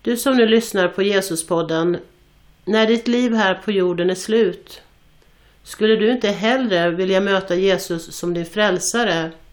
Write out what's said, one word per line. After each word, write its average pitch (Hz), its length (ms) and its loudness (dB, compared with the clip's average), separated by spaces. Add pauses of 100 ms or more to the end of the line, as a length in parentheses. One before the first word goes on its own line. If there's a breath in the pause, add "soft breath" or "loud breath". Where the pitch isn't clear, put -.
Du 233 140 0
som 254 200 2
nu 233 100 6
lyssnar 220 420 2
på 190 140 -4
Jesuspodden, 175 920 0 (680)
när 220 220 2
ditt 226 220 0
liv 240 260 0
här 196 200 2
på 202 180 -6
jorden 180 380 0
är 185 40 0
slut, 185 680 -2 (800 soft breath)
skulle 220 340 0
du 214 160 2
inte 247 160 -2
hellre 202 600 0
vilja 190 300 0
möta 190 340 0
Jesus 180 600 -2
som 175 200 -4
din 170 120 -6
frälsare 185 840 -2 (220)